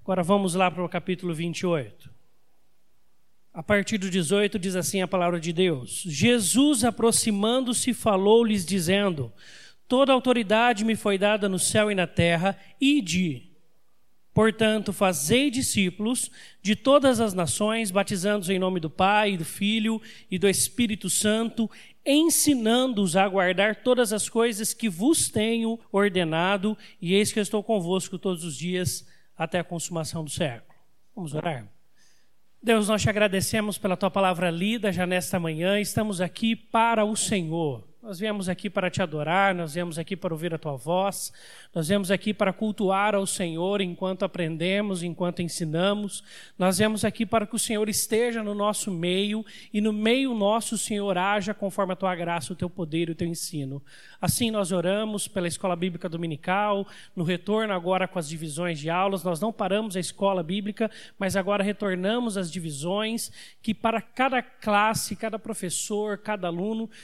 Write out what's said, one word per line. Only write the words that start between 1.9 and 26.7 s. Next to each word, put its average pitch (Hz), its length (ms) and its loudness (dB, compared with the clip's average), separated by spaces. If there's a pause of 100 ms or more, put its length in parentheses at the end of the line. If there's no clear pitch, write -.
A 170 120 -12
partir 208 360 0
do 190 100 -4
dezoito 196 480 2
diz 185 200 -2
assim 185 260 0
a 175 60 -2
palavra 175 320 0
de 165 120 -4
Deus: 160 540 0
"Jesus, 220 800 2
aproximando-se, 233 1080 0
falou-lhes, 214 720 4
dizendo: 175 680 0 (560)
Toda 269 240 4
autoridade 233 720 4
me 226 100 2
foi 202 240 0
dada 208 300 2
no 185 100 0
céu 214 320 2
e 208 40 0
na 180 120 2
terra, 170 500 2 (240)
ide. 180 720 0 (840)
Portanto, 220 600 2
fazei 196 580 2
discípulos 214 800 -2 (320)
de 202 140 2
todas 269 420 4
as 214 160 0
nações, 208 560 0
batizando-os 196 580 0
em 190 120 2
nome 185 180 0
do 160 120 -4
Pai, 202 460 4
do 165 80 -4
Filho 214 560 -2 (300)
e 185 80 -2
do 196 100 4
Espírito 202 640 0
Santo, 220 580 0 (380)
ensinando-os 254 1120 4
a 190 100 6
guardar 190 560 2
todas 247 300 2
as 208 160 -2
coisas 226 440 0
que - 160 -2
vos 208 420 2
tenho 226 500 0 (100)
ordenado, 190 880 2 (240)